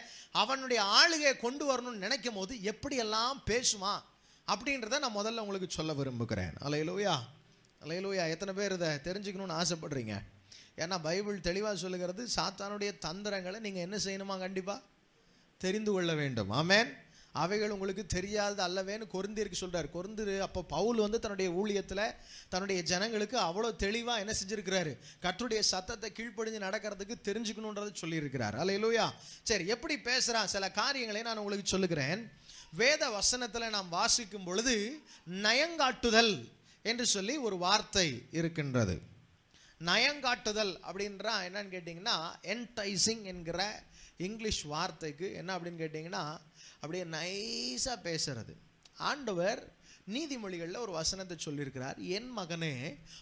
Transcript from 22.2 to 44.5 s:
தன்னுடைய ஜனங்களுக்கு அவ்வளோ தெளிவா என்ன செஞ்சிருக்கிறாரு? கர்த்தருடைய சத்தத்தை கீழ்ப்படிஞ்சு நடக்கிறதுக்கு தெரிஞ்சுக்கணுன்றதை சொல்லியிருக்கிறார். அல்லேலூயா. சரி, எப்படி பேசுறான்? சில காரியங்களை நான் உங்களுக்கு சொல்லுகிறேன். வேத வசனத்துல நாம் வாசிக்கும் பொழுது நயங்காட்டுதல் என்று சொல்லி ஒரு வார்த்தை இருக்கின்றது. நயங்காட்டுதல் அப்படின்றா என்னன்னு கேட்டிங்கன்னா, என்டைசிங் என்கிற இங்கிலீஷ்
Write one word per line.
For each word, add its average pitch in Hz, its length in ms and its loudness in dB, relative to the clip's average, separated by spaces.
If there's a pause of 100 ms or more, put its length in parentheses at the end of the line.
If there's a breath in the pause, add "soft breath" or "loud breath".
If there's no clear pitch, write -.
தன்னுடைய 185 340 2
ஜனங்களுக்கு 208 580 2
அவ்வளோ 202 340 2
தெளிவா 226 420 0
என்ன 214 280 -2
செஞ்சிருக்கிறாரு? 185 540 0 (240 loud breath)
கர்த்தருடைய 214 380 0
சத்தத்தை 202 520 0
கீழ்ப்படிஞ்சு 220 520 -4
நடக்கிறதுக்கு 202 500 -4 (100)
தெரிஞ்சுக்கணுன்றதை 208 760 -4
சொல்லியிருக்கிறார். 139 540 0
அல்லேலூயா. 196 580 4 (300 loud breath)
சரி, 190 240 2
எப்படி 277 300 0
பேசுறான்? 233 480 2
சில 190 260 0
காரியங்களை 233 520 0
நான் 226 140 -4
உங்களுக்கு 202 300 -2
சொல்லுகிறேன். 180 640 0 (400 loud breath)
வேத 247 500 4
வசனத்துல 233 460 2
நாம் 202 200 -2
வாசிக்கும் 202 560 2
பொழுது 226 580 2 (280 loud breath)
நயங்காட்டுதல் 233 1200 4 (300 soft breath)
என்று 233 240 0
சொல்லி 202 300 2
ஒரு 220 200 -2
வார்த்தை 180 720 4
இருக்கின்றது. 143 720 2 (800 soft breath)
நயங்காட்டுதல் 220 1000 2 (140)
அப்படின்றா 202 400 -4
என்னன்னு 196 380 -4
கேட்டிங்கன்னா, 175 720 -4
என்டைசிங் 214 800 0
என்கிற 180 600 -4 (340 loud breath)
இங்கிலீஷ் 214 460 -4